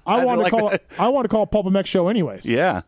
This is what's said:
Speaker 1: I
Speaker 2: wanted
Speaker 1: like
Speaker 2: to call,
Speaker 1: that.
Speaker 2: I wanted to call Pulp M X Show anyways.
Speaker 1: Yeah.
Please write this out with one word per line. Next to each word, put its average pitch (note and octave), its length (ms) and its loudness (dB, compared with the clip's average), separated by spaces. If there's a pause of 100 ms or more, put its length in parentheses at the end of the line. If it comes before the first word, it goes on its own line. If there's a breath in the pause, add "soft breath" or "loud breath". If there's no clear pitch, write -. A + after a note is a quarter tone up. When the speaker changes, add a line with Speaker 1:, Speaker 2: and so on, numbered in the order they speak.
Speaker 1:
I A#3 200 0
Speaker 2:
wanted A#3+ 180 0
Speaker 1:
like F3+ 100 2
Speaker 2:
to A3+ 60 2
call, G#3+ 120 0
Speaker 1:
that. G3 120 -2 (160)
Speaker 2:
I F#3+ 100 2
wanted B3+ 200 0
to - 60 -4
call G#3+ 120 2
Pulp G3+ 200 0
M F#3+ 100 2
X G3 120 -2
Show F3+ 200 0
anyways. D#3 380 -2
Speaker 1:
Yeah. A#2 420 0